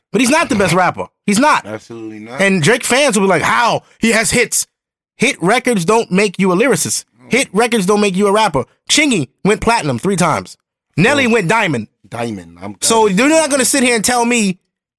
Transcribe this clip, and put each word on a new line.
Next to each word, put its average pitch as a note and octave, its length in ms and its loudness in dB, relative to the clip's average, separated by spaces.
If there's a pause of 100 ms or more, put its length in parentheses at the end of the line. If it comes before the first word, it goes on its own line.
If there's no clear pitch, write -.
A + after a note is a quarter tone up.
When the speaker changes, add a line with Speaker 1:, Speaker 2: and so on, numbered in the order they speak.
(160)
Speaker 1:
But B3 60 2
he's A#3 80 2
not D#4 180 2
the B3 80 -2
best F#3 160 0
rapper. E3 360 0 (180)
He's G#3 120 0
not. C#4+ 280 2
Speaker 2:
Absolutely A2 540 -14
not. A#2 200 -10
Speaker 1:
And F#3+ 220 2
Drake A3+ 220 2
fans B3 340 0
will F#3+ 80 2
be - 20 2
like, E3+ 140 2
"How? A3 400 0 (160)
He A3+ 140 0
has A3 180 0
hits." - 360 -2 (520)
Hit C4 240 0
records A3 420 0
don't A3 260 0
make G3 280 0
you F#3 140 2
a E3+ 40 2
lyricist. G#3 480 -2 (180)
Speaker 2:
Mm. - 100 -20
Speaker 1:
Hit B3+ 200 0
records A3 320 0
don't G#3 160 2
make G3+ 160 0
you G3+ 120 2
a G3 40 0
rapper. G3 320 0 (240)
Chingy B3+ 400 0 (160)
went G#3 160 0
platinum D#3 380 -2
three G3 180 -2
times. C#3 400 -2 (400)
Nelly B3+ 300 2
Speaker 2:
Well, A3+ 80 2
Speaker 1:
went G3 140 0
diamond. F3+ 400 0 (200)
Speaker 2:
diamond. G2 540 -10
I'm G#2 180 -14
Speaker 1:
So A3 280 2
Speaker 2:
done. F#3 100 0
Speaker 1:
you're C4 100 4
not D#4 220 2
gonna C4 160 0
sit C#4 160 0
here B3 120 2
and G#3+ 100 -2
tell B3 200 0
me A3+ 340 -2 (400)